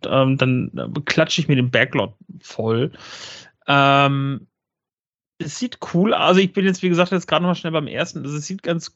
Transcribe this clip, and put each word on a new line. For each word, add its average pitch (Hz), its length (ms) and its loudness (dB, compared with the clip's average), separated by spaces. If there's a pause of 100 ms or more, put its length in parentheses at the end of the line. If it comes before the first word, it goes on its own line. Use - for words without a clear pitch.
ähm, 135 300 2
dann, 127 400 0
äh, 117 280 -8
klatsche - 360 0
ich 147 80 -2
mir 147 80 2
den 123 140 0
Backlog 123 440 0 (260)
voll. 113 520 -4 (720)
Ähm, 139 800 2 (920)
es 156 200 -10
sieht 247 200 -8 (140)
cool, 202 220 2
also 180 260 4
ich 190 120 2
bin 196 120 0
jetzt, 190 180 0
wie 185 60 0
gesagt, 175 220 2
jetzt 180 160 -2
gerade 185 160 2
noch 180 80 0
mal 175 40 0
schnell 160 180 -6
beim 156 160 -2
ersten, 160 320 -6
also 139 160 -8
es 147 100 -8
sieht 190 160 -10
ganz 170 340 -4